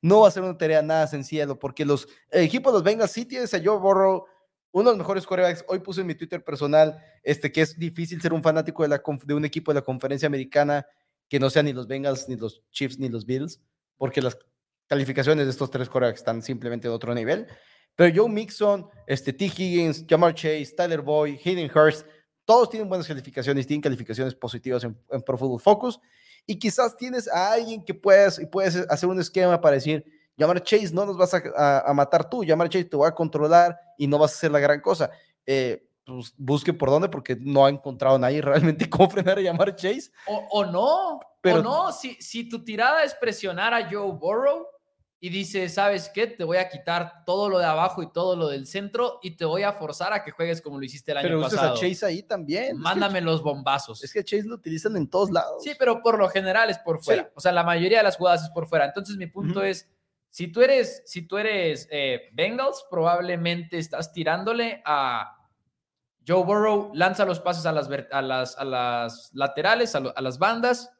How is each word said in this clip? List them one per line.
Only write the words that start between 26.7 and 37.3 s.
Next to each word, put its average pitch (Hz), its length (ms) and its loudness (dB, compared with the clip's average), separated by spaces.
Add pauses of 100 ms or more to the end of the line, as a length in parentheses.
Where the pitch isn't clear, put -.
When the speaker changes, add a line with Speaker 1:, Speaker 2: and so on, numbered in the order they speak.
Speaker 1:
tienes 247 320 -6
a 185 240 0
alguien 226 300 -4
que 190 120 -8
puedas, 196 440 6
y 151 60 -8
puedes 180 320 0 (140)
hacer 160 180 0
un 185 100 -2
esquema 180 440 2
para 147 140 6
decir, 147 280 -2 (320)
"Ja'Marr 170 260 2
Chase, 208 300 2
no 196 140 0
nos 196 100 -6
vas 180 160 4
a, 180 100 0 (140)
a, 143 340 4
a 143 40 4
matar 147 340 2
tú, 240 180 -4
Ja'Marr 165 220 4
Chase 180 160 0
te 165 140 -6
va 151 100 6
a 160 60 0
controlar 165 600 4 (220)
y 147 100 -2
no 143 120 2
vas 147 140 4
a - 20 -8
hacer 160 160 -2
la 147 80 4
gran 143 240 2
cosa". - 280 0 (360)
Eh, 131 420 -2 (160)
pues, 127 320 -14
busque 143 380 -2
por 139 160 0
dónde, 156 180 4
porque 135 320 -6